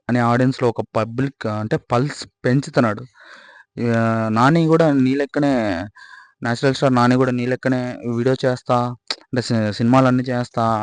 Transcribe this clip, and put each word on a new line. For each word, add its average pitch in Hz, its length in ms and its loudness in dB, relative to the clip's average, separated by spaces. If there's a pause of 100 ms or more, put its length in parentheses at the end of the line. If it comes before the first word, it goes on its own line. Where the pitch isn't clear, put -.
అనే 123 140 0
ఆడియన్స్‌లో 123 480 2
ఒక 113 140 -4 (140)
పబ్లిక్, 117 560 -4
అంటే 107 260 -4 (120)
పల్స్ 135 320 -2 (220)
పెంచుతున్నాడు. 123 600 0 (880)
ఆ, 117 80 2 (300)
నాని 135 360 4
కూడా 160 260 4
నీ 131 220 2
లెక్కనే, 143 400 0 (880)
నేచురల్ 127 320 0
స్టార్ 131 200 2
నాని 123 220 4
కూడా 127 160 2
నీ 123 140 -4
లెక్కనే 127 340 -2 (380)
వీడియో 127 260 0
చేస్తా, 127 320 -2 (480)
అంటే 123 180 -4
సి-, 110 300 -2
సినిమాలన్నీ 127 520 2
చేస్తా, 123 380 -4 (200)